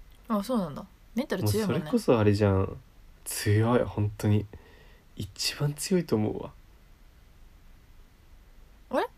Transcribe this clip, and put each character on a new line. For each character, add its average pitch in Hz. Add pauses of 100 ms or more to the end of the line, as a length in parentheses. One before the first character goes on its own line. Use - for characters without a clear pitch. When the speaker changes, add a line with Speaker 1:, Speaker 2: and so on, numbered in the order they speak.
(280)
Speaker 1:
あ、 208
そ 254
う 226
な 175
ん 135
だ。 190 (280)
メ 247
ン -
タ 202
ル 180
強 202
い -
も 147
ん -
ね。 -
Speaker 2:
も -
う 151
そ -
れ -
こ 240
そ 135
あ 107
れ 104
じ 101
ゃ 98
ん。 95 (520)
強 110
い、 120
本 104
当 -
に。 107 (680)
一 -
番 147
強 -
い 170
と -
思 107
う -
わ。 - (2500)
Speaker 1:
あ 277
れ？ 440 (120)